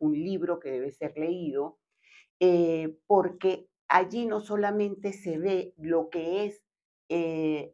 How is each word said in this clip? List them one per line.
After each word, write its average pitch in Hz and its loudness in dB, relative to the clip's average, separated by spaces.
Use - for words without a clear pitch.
un 151 2
libro 170 -2
que 147 -8
debe 131 -4
ser 147 -8
leído, 156 -4
eh, 165 4
porque 185 2
allí 185 2
no 214 -2
solamente 208 -2
se 180 -6
ve 180 -2
lo 160 0
que 175 -2
es, 208 -10
eh, 160 -2